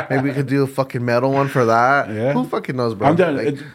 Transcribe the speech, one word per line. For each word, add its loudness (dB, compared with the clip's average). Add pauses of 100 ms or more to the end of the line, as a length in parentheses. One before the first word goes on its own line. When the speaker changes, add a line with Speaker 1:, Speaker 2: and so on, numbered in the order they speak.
Speaker 1:
<laughs> -10
Speaker 2:
Maybe 0
we -4
could -2
do 2
a 2
fucking -4
metal 2
one 2
for 2
that. 4
Speaker 1:
Yeah. -2
Speaker 2:
Who -2
fucking -6
knows, -2
bro? 0
Speaker 1:
I'm 4
down. 2
Speaker 2:
Like, -2
Speaker 1:
It, -4 (120)